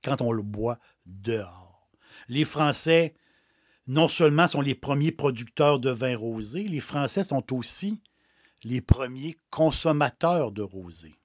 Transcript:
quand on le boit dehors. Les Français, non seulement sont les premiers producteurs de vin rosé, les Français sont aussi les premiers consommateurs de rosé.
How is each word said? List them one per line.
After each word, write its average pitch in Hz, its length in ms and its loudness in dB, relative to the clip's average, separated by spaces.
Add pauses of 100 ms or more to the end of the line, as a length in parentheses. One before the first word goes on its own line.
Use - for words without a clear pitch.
quand 131 160 -2
on 120 100 0
le 110 120 -2
boit 107 360 -4 (280)
dehors. 95 840 -10 (380)
Les 139 160 0
Français, 156 720 2 (720)
non 156 180 4
seulement 156 400 4
sont 143 140 0
les 139 160 0
premiers 143 360 0
producteurs 139 680 2
de 131 100 0
vin 123 260 -2
rosé, 113 520 -6
les 151 120 -4
Français 143 440 -2
sont - 280 -4
aussi 185 480 -6 (600)
les 123 180 -4
premiers 131 560 -2 (140)
consommateurs 151 1000 2
de 107 100 -8
rosé. 87 520 -14 (100)